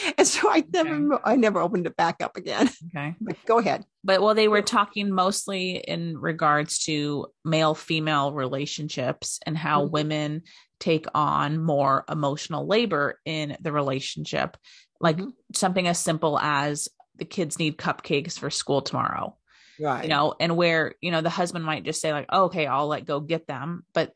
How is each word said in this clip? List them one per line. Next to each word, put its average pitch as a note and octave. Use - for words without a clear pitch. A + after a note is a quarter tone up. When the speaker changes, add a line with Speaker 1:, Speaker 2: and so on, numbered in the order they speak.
Speaker 1:
<laughs> D#4
And -
so -
I E4+
never, E4
Speaker 2:
Okay. -
Speaker 1:
I -
never G#3+
opened F3
it -
back E3+
up -
again. F#3
<laughs> E3
Speaker 2:
Okay. D3
Speaker 1:
But G#3
go A3+
ahead. D#3
Speaker 2:
But, F#3+
well, G#3+
they A3
were G#3
talking G#3
mostly F#3
in E3+
regards D#3
to D3
male-female D#3
relationships C#3
and D#3
how D3+
Speaker 1:
Mm-hmm. D3
Speaker 2:
women D3+
take D#3+
on D3
more C#3+
emotional D3+
labor F3+
in D#3
the D3+
relationship. C#3
Like D#3+
Speaker 1:
Mm-hmm. G3
Speaker 2:
something F#3
as F3
simple D#3+
as D3
the -
kids E3
need D#3
cupcakes D#3+
for C#3+
school C#3
tomorrow. C3
Speaker 1:
Right. C#3
Speaker 2:
You D#3
know, D3
and E3+
where, E3
you F3
know, D#3+
the E3
husband F3
might D#3
just D#3
say D#3+
like, D3
"Oh, F#3+
okay, E3+
I'll, C#3
like, D3
go D3
get D#3+
them." D3
But -